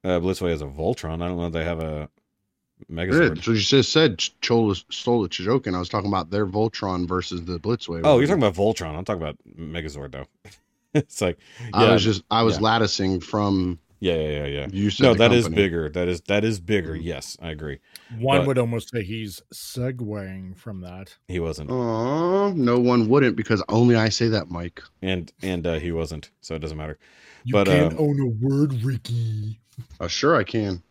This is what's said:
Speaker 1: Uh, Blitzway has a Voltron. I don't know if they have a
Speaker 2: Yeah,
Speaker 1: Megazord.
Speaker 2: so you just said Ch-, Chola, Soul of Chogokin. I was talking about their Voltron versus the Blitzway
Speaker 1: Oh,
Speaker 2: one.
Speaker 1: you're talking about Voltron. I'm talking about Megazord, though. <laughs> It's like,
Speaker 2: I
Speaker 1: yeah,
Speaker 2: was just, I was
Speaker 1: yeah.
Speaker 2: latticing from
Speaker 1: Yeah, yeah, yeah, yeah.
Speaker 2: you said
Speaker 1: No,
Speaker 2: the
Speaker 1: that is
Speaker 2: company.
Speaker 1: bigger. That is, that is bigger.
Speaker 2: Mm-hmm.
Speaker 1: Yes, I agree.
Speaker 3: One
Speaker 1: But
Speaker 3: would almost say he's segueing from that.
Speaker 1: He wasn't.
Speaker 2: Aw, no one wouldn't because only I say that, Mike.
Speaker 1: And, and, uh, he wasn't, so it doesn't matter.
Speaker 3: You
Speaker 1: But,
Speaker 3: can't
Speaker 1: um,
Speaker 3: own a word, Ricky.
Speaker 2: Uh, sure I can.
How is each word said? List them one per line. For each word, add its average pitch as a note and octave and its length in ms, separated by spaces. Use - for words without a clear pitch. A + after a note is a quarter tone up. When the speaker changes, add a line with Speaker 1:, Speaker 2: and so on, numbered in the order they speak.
Speaker 1:
Uh, F2+ 160
Blitzway F2+ 300
has D2 120
a D2 40
Voltron. D#2+ 560
I F2 60
don't F2+ 80
know E2+ 100
if E2 60
they E2 120
have E2 160
a D2+ 280
Speaker 2:
Yeah, E2 160
Speaker 1:
Megazord. A2 400
Speaker 2:
so A#2 80
you A2 60
just B2 340
said D#3 260
Ch-, - 220
Chola, A2+ 340
Soul A#2+ 340
of F2 60
Chogokin. G#2 440
I F2+ 40
was F2 100
talking G2+ 200
about F2+ 220
their G2+ 160
Voltron F#2+ 640
versus F2+ 360
the F2 140
Blitzway F2 460
Speaker 1:
Oh, D3+ 80
Speaker 2:
one. B2 80
Speaker 1:
you're C#3+ 80
talking F3 140
about G2+ 120
Voltron. F#2 420
I'm F2+ 80
talking F2+ 180
about D2 140
Megazord, D2+ 540
though. C2+ 140
<laughs> - 500
It's - 280
like, F2+ 160
Speaker 2:
I G#2+ 140
Speaker 1:
yeah, A2+ 80
Speaker 2:
was G2+ 100
just, G#2 260
I A2+ 120
was A2 140
Speaker 1:
yeah. F#2+ 60
Speaker 2:
latticing G2+ 580
from F#2+ 580
Speaker 1:
Yeah, F2+ 160
yeah, D#2 140
yeah, D2 160
yeah. C#2+ 240
Speaker 2:
you G2 200
said C3 140
Speaker 1:
No, B2 100
Speaker 2:
the G2 60
Speaker 1:
that A#2 120
is A#2+ 120
Speaker 2:
company. F2+ 180
Speaker 1:
bigger. E2 260
That F2 200
is, F2 140
that G2+ 220
is A2 160
bigger. E2+ 340
Speaker 2:
Mm-hmm. D#2+ 120
Speaker 1:
Yes, D2 340
I E2 100
agree. D2+ 280
Speaker 3:
One C3+ 220
Speaker 1:
But C#3 80
Speaker 3:
would B2+ 100
almost A#2 320
say A#2 120
he's G#2 380
segueing G#2 1000
from F#2+ 260
that. F2+ 320
Speaker 1:
He F2+ 120
wasn't. D#2+ 300
Speaker 2:
Aw, C#3+ 840
no B2 240
one A#2+ 300
wouldn't B2+ 280
because A2 340
only A#2+ 260
I A2 140
say A2+ 180
that, F#2+ 220
Mike. E2+ 320
Speaker 1:
And, F#2 320
and, F2+ 240
uh, D#2+ 120
he E2+ 140
wasn't, D#2+ 380
so E2 140
it - 20
doesn't D#2 180
matter. D2+ 220
Speaker 3:
You B2 100
Speaker 1:
But, G2 140
Speaker 3:
can't E3+ 260
Speaker 1:
um, E3 40
Speaker 3:
own D3 220
a C3+ 60
word, C3+ 560
Ricky. A2+ 760
Speaker 2:
Uh, F2+ 100
sure D3+ 280
I G#2 80
can. G2+ 460